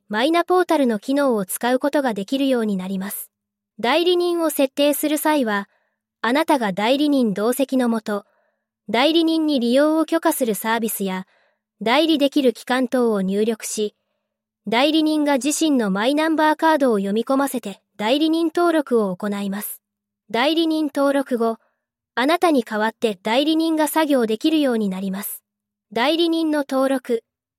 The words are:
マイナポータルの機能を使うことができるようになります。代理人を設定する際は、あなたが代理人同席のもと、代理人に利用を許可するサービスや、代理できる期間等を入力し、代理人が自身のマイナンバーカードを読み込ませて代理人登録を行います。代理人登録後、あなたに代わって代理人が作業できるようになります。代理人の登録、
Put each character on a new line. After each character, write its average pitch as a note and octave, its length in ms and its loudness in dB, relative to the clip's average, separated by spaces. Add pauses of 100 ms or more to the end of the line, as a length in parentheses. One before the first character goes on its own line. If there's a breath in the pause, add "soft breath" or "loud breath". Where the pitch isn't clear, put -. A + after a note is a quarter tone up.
マ G#3+ 180 -2
イ D#4+ 60 2
ナ E4+ 140 2
ポ F4+ 160 2
ー F4 40 2
タ E4 120 0
ル C#4 80 2
の A3+ 140 0
機 C4+ 160 -4
能 C#4 200 2
を G3+ 100 -2
使 - 280 -4
う C4 60 0
こ D4 100 -2
と C#4+ 140 0
が A#3+ 100 -2
で G3 120 -6
き C4+ 120 -4
る C#4 100 0
よ B3+ 120 0
う A3+ 60 -2
に G3+ 120 -2
な F#3 100 -6
り F#3+ 120 -6
ま G3 100 -8
す。 - 220 -14 (480)
代 C#4 260 0
理 F4+ 100 2
人 F4 260 -2
を D#4 100 0
設 C4+ 200 0
定 C#4+ 220 0
す D4 160 -2
る D4 80 0
際 D4+ 280 0
は、 G3+ 220 -4 (540)
あ A3+ 100 -2
な D4+ 140 0
た D4+ 140 2
が G#3 140 -2
代 A3 260 0
理 D4 100 2
人 B3 240 2
同 G#3 200 -2
席 C4+ 220 -2
の B3 140 2
も A3+ 120 -2
と、 G#3 240 -6 (640)
代 B3+ 260 2
理 E4 100 2
人 D#4+ 240 0
に D4 120 0
利 A#3 140 0
用 D4+ 240 4
を D#4+ 80 2
許 E4 160 -2
可 E4 100 2
す C4+ 140 -2
る A3 80 -2
サ A3+ 220 -2
ー A#3 40 -4
ビ A3 100 -4
ス - 140 -6
や、 F#3 220 -6 (560)
代 B3 240 2
理 D#4 140 4
で C#4 100 4
き D4 140 2
る B3 100 4
期 - 120 -18
間 B3+ 220 0
等 A#3+ 240 0
を G3+ 120 0
入 G3 220 -2
力 A3+ 200 -4
し、 - 300 -6 (720)
代 B3 240 2
理 D#4 100 6
人 D#4 220 2
が C#4+ 160 2
自 B3+ 100 -2
身 D4+ 280 2
の A3 120 0
マ G3+ 180 0
イ C#4+ 80 2
ナ D#4 120 0
ン D#4+ 80 0
バ D#4 160 2
ー D4+ 40 0
カ D#4+ 180 2
ー D#4 40 2
ド C4+ 140 2
を G#3+ 60 2
読 G3 140 -2
み A3 140 -2
込 C4 120 0
ま C#4 100 0
せ C4+ 120 -6
て G3 220 -10 (160)
代 A#3 220 0
理 D#4+ 100 2
人 E4 260 0
登 F4 160 2
録 C#4 300 0
を F#3+ 140 -4
行 G#3 140 -8
い G3+ 200 -6
ま G3+ 140 -6
す。 - 180 -14 (480)
代 A#3+ 240 0
理 E4 140 0
人 D#4 260 -2
登 C#4 180 2
録 C4+ 280 -2
後、 A3+ 180 -2 (560)
あ A#3+ 140 -2
な E4 100 2
た F4 140 2
に C4+ 120 2
代 G#3+ 140 -6
わ G#3+ 120 0
っ A3 40 -6
て G#3+ 300 -4
代 B3 220 0
理 D#4+ 100 2
人 D#4+ 200 0
が D#4 120 0
作 D#4+ 180 0
業 C#4 220 2
で A3 100 -2
き D#4 140 0
る D#4 100 2
よ C4 120 2
う A3+ 40 0
に G#3+ 100 0
な F#3 120 -4
り G3 100 -6
ま G3 140 -8
す。 - 200 -14 (480)
代 B3 260 0
理 E4+ 120 0
人 E4 220 0
の D4 180 -2
登 C4+ 240 0
録、 B3 300 -4 (360)